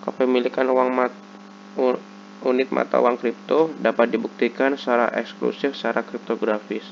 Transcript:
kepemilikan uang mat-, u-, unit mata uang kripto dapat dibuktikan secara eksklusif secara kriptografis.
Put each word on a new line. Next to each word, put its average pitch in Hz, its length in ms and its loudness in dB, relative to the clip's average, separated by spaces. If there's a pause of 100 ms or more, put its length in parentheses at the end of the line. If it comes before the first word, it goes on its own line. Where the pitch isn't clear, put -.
kepemilikan 127 640 0
uang 127 240 4
mat-, 127 320 -2 (560)
u-, 127 240 2 (400)
unit 131 320 2
mata 127 240 2
uang 123 240 4
kripto 131 560 2
dapat 117 320 2
dibuktikan 117 640 0
secara 120 400 0
eksklusif 123 640 -4
secara 117 240 -2
kriptografis. 107 880 -4